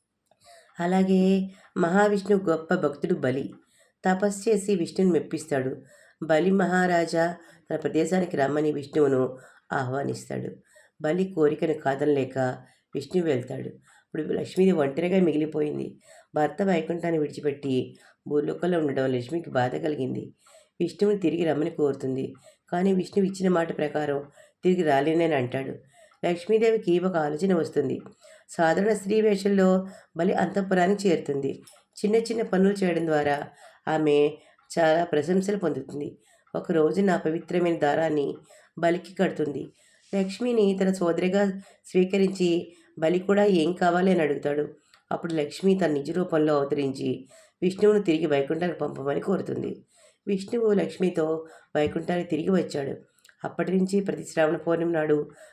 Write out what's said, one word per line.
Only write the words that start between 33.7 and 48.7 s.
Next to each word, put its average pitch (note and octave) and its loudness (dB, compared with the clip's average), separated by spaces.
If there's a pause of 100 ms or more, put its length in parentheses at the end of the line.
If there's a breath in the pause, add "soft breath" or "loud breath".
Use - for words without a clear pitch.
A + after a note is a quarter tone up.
ఆమె D3 4 (420 loud breath)
చాలా D#3+ 4
ప్రశంసలు F#3 0
పొందుతుంది. C#3+ -6 (380 soft breath)
ఒకరోజు E3 2
నా F#3 4
పవిత్రమైన E3 -2
దారాన్ని D3+ 0 (440 soft breath)
బలికి E3+ -2
కడుతుంది. D3+ -2 (420 soft breath)
లక్ష్మిని G3 0
తన F#3+ 2
సోదరిగా F#3 2 (360 loud breath)
స్వీకరించి F#3 2 (240 loud breath)
బలి E3 2
కూడా G3+ 2
ఏం F3+ 4
కావాలి F3+ 2
అని E3+ 4
అడుగుతాడు. D3 -2 (380 soft breath)
అప్పుడు E3 -6
లక్ష్మి D#3+ 0
తన F#3 2
నిజ D3 -2
రూపంలో D#3+ 2
అవతరించి C#3 -2 (340 loud breath)
విష్ణువును G3+ 4
తిరిగి E3 0
వైకుంఠానికి D3+ -2